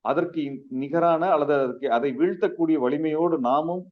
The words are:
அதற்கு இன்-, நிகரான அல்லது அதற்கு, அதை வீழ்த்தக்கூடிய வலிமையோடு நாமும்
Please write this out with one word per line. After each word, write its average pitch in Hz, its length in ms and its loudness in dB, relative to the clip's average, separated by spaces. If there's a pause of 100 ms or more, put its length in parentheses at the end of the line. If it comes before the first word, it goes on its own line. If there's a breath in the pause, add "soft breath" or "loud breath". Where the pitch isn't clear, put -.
அதற்கு 160 420 -2
இன்-, 139 260 -8
நிகரான 160 640 0
அல்லது 147 220 2
அதற்கு, 131 400 0
அதை 123 240 0
வீழ்த்தக்கூடிய 170 600 0
வலிமையோடு 156 600 0
நாமும் 156 540 -2